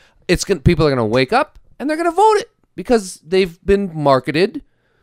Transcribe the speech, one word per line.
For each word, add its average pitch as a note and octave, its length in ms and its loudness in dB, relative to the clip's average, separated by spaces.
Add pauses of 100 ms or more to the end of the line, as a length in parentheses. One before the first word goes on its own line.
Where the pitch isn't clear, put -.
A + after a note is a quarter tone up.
(280)
It's F3 160 0
gonna, F#3 160 -2
people D#3+ 260 2
are D3 40 2
gonna B2 160 0
wake B2+ 260 0
up C4+ 260 -2 (200)
and B3+ 100 -6
they're D#4 80 -4
gonna E4+ 160 -2
vote G#4+ 240 2
it - 140 -6 (260)
because F#3+ 380 -2 (120)
they've F3+ 380 -2
been G3 300 0
marketed D3+ 680 0 (400)